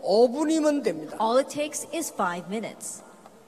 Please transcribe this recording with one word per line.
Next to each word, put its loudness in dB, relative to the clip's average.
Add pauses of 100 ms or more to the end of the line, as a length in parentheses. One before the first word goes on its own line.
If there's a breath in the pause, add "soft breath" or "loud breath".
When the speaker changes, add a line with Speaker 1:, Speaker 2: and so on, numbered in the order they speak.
Speaker 1:
오 6
분이면 2
됩니다. -4
Speaker 2:
All 4
it 2
takes -6
is -6
five -4
minutes. -10 (440)